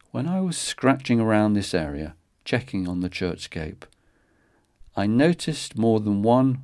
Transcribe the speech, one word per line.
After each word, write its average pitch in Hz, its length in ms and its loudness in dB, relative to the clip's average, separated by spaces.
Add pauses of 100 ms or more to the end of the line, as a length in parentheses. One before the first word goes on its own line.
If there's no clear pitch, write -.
(120)
When 123 160 -4
I 185 140 -2
was 175 160 -4
scratching 131 640 2
around 107 340 4
this 101 200 0
area, 76 420 -4 (280)
checking 101 440 -4
on 90 140 -4
the 90 80 -4
churchscape, - 760 -8 (1080)
I 101 100 -2
noticed 151 720 0
more 110 220 4
than 101 240 0
one 127 400 2